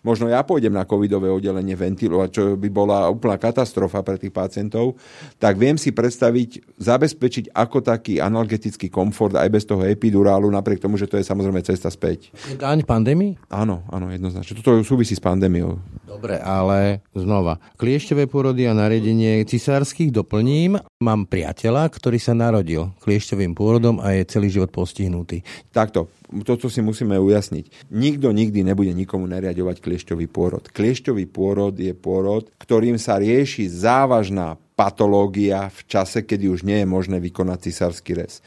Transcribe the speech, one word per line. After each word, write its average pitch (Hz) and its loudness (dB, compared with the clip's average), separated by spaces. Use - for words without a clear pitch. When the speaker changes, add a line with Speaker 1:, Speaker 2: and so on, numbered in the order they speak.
Speaker 1:
možno 117 0
ja 120 2
pôjdem 123 0
na 95 -2
covidové 98 0
oddelenie 95 -2
ventilovať, 92 -2
čo 110 -2
by 98 -4
bola 101 2
úplná 113 -2
katastrofa 98 -2
pre 95 -6
tých 101 -8
pacientov, 104 -4
tak 101 4
viem 135 4
si 147 -2
predstaviť, 120 0
zabezpečiť 123 0
ako 117 0
taký 113 0
analgetický 107 -2
komfort 98 0
aj 92 2
bez 107 2
toho 95 0
epidurálu, 101 4
napriek 101 0
tomu, 101 -2
že 98 -2
to 101 0
je 95 -2
samozrejme 98 -2
cesta 90 -2
späť. 82 -6
Speaker 2:
Je 135 -10
daň 139 0
pandémii? 147 0
Speaker 1:
Áno, 98 -2
áno, 92 -6
jednoznačne. 95 -8
Toto 113 6
súvisí 117 0
s - -12
pandémiou. 90 0
Speaker 2:
Dobre, 101 -8
ale 98 0
znova. 90 0
Kliešťové 143 0
pôrody 127 0
a 107 2
nariadenie 110 2
cisárskych 139 0
doplním. 139 0
Mám 107 2
priateľa, 113 -2
ktorý 117 -2
sa 120 0
narodil 95 0
kliešťovým 98 0
pôrodom 113 2
a 98 0
je 95 0
celý 101 0
život 92 2
postihnutý. 87 -6
Speaker 1:
Takto, 107 0
toto 123 -2
si 113 -2
musíme 107 0
ujasniť. 95 0
Nikto 135 0
nikdy 107 0
nebude 95 2
nikomu 92 -4
nariaďovať 90 -4
kliešťový 85 -6
pôrod. - -4
Kliešťový 110 -2
pôrod 101 -2
je 90 -6
pôrod, 98 -2
ktorým 117 2
sa 107 0
rieši 113 0
závažná 98 0
patológia 101 2
v - -20
čase, 104 -2
kedy 98 -2
už 90 -2
nie 101 0
je 95 0
možné 92 -2
vykonať 90 -4
cisársky 87 -4
rez. - -10